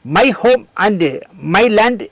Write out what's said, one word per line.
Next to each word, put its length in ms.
My 180
Home 360
and 160
My 160
Land 440